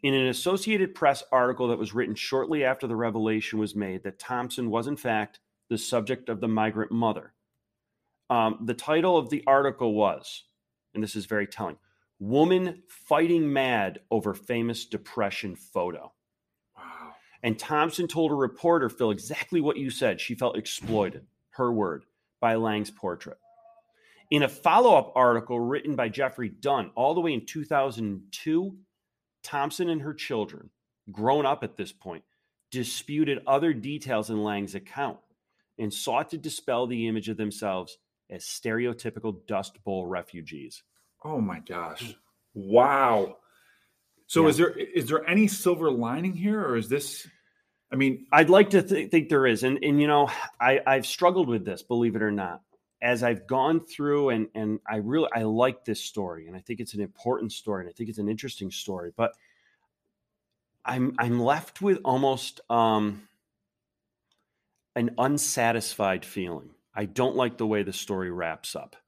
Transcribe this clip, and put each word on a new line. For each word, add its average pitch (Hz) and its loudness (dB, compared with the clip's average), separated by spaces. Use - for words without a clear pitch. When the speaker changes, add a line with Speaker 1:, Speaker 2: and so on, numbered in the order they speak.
Speaker 1:
In 139 2
an 131 2
Associated 190 0
Press 143 2
article 127 2
that 117 0
was 104 -4
written 107 -2
shortly 135 -2
after 131 0
the 117 -4
revelation 110 -2
was 104 -2
made 95 -6
that 98 -10
Thompson 123 -6
was, 113 0
in 143 -4
fact, 110 -4
the 117 -2
subject 120 -2
of 110 -4
the 117 -2
migrant 110 0
mother, 110 -2
um, 110 2
the 117 -2
title 165 2
of 131 2
the 147 -4
article 135 4
was, 98 0
and 107 -4
this 107 -6
is 101 -8
very 104 -2
telling, 87 -10
"Woman 165 2
Fighting 160 2
Mad 120 0
Over 104 0
Famous 117 -4
Depression 98 -6
Photo." 82 -6
Speaker 2:
Wow. - -18
Speaker 1:
And 110 0
Thompson 165 0
told 160 0
a 147 0
reporter, 143 2
"Phil, 110 0
exactly 117 -4
what 147 0
you 135 -6
said." 107 0
She - -6
felt 120 -2
exploited, 107 -2
her 123 -2
word, 92 -2
by 113 2
Lang's 107 -2
portrait. - -10
In 147 4
a 131 2
follow-up 185 6
article 120 4
written 139 -2
by 120 0
Jeffrey 127 -4
Dunn 131 -2
all 135 2
the 175 0
way 165 0
in 113 -4
two 156 -10
thousand 117 -2
two, 180 -2
Thompson 151 -4
and 160 -2
her 147 -8
children, - -6
grown 127 2
up 143 0
at - -10
this 92 -8
point, 85 -14
disputed 139 -2
other 143 2
details 123 -4
in 107 -2
Lang's 101 -4
account 139 -8
and 107 -4
sought 131 -2
to 165 -8
dispel 131 -4
the 113 -2
image 110 -4
of 110 -6
themselves 101 -6
as 90 -16
stereotypical 113 -6
Dust 98 -6
Bowl 95 -6
refugees. 82 -10
Speaker 2:
Oh 151 -4
my 92 -2
gosh. 87 -10
Wow. 113 4
So - 4
Speaker 1:
Yeah. 156 8
Speaker 2:
is 143 4
there, 170 6
is - -2
there 156 0
any 202 6
silver 165 2
lining 135 -2
here, 208 0
or 131 0
is 107 -2
this, - -4
I 135 -4
mean 131 0
Speaker 1:
I'd 156 8
like 196 8
to 196 6
th-, 165 -2
think 160 2
there 135 4
is. 113 4
And, 131 0
and, 147 4
you 147 4
know, 147 4
I, 131 4
I've 135 2
struggled 180 2
with 110 0
this, 90 -6
believe 120 0
it 107 0
or 107 2
not, 95 -4
as 120 2
I've 120 -2
gone 139 2
through 147 0
and, 110 0
and 107 -2
I 110 -4
really, 123 0
I 117 0
like 117 0
this 107 -4
story, 85 -8
and 87 -16
I 95 -14
think 107 -12
it's 113 -12
an 101 -6
important 110 -4
story, 101 -8
and 87 -12
I - -20
think 113 -10
it's 110 -12
an 101 -2
interesting 101 -8
story, 90 -10
but 117 0
I'm, 127 -2
I'm 120 0
left 147 0
with 190 4
almost, 131 0
um, 110 2
an 120 -2
unsatisfied 117 0
feeling. 85 -8
I 104 -4
don't 120 0
like 123 0
the 113 -2
way 107 2
the 95 -8
story 95 -4
wraps 85 -6
up. - -12